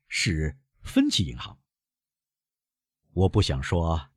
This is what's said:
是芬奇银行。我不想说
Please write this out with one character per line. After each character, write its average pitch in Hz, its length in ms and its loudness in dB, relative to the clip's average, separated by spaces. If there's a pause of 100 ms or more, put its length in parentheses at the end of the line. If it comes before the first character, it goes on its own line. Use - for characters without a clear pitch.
是 78 500 -2 (240)
芬 277 260 2
奇 - 180 0
银 120 120 -10
行。 - 180 -14 (1600)
我 92 140 4
不 101 140 4
想 67 180 0
说 82 560 -2